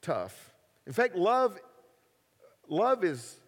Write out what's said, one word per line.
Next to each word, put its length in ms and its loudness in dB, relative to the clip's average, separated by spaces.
tough. 500 -8
In 80 -12
fact, 220 0
love 440 2
love 320 2
is, 440 -4